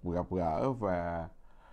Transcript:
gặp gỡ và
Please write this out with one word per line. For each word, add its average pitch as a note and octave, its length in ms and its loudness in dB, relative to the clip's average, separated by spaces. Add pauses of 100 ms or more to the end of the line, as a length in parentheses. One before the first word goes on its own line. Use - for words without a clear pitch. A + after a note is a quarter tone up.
gặp F2 260 2
gỡ F#2 420 2
và F2 560 0 (440)